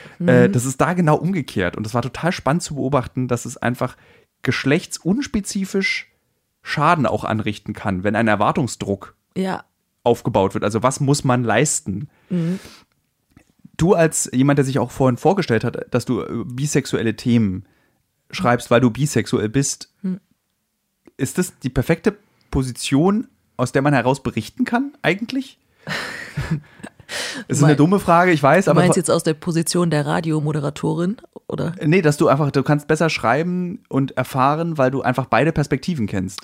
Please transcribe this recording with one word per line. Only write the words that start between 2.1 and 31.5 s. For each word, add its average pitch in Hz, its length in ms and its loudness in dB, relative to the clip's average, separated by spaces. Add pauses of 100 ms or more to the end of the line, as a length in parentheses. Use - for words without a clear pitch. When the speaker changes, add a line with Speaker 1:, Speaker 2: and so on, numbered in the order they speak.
Speaker 1:
spannend 156 300 -2
zu - 140 -10
beobachten, 127 520 -2
dass 123 160 -2
es 123 140 -12
einfach 123 400 -4 (440)
geschlechtsunspezifisch 190 1600 -2 (560)
Schaden 151 440 0
auch - 180 -2
anrichten 107 500 -4
kann, 92 300 -4
wenn 104 120 0
ein 110 120 2
Erwartungsdruck 104 880 -2 (220)
Speaker 2:
Ja. 190 280 -4 (400)
Speaker 1:
aufgebaut 104 500 2
wird. 104 100 -4
Also 107 180 -2
was 127 180 0
muss 143 240 0
man 123 200 2
leisten? 113 640 -2 (220)
Speaker 2:
Mhm. 175 280 -2 (1160)
Speaker 1:
Du 180 180 4
als 160 380 2
jemand, 143 260 2
der 139 60 4
sich 131 140 -2
auch 120 120 -2
vorhin 127 280 2
vorgestellt 156 460 0
hat, - 280 -6
dass 120 120 0
du, 117 160 -2
äh, 110 260 -6
bisexuelle 127 680 -2
Themen 107 500 0 (680)
schreibst, - 400 0
weil 120 100 6
du 127 100 4
bisexuell 113 580 -2
bist, - 440 -4 (100)
Speaker 2:
Mhm. 185 160 -6 (1000)
Speaker 1:
ist 139 220 -6
das 185 220 -4
die 131 100 -6
perfekte 165 460 0 (340)
Position, 139 800 0 (280)
aus 127 160 -2
der 135 100 2
man 147 120 4
heraus 127 280 2
berichten 117 420 -4
kann, 269 280 -4 (100)
eigentlich? 226 560 -4 (280)
Speaker 2:
<laughs> - 760 -8 (840)
Speaker 1:
Es 123 80 -2
ist 131 60 4
eine 156 100 8
Speaker 2:
Mein-, 139 60 4
Speaker 1:
dumme 180 220 4
Frage, 175 320 4
ich 143 100 0
weiß, 156 240 6
Speaker 2:
du 151 40 2
Speaker 1:
aber 170 100 4
Speaker 2:
meinst 180 160 4
Speaker 1:
fa- 190 40 0
Speaker 2:
jetzt - 100 0
aus 165 120 2
der 160 100 0
Position 170 560 0
der 151 160 0
Radiomoderatorin, 156 1120 -2 (300)
oder? - 260 -6 (100)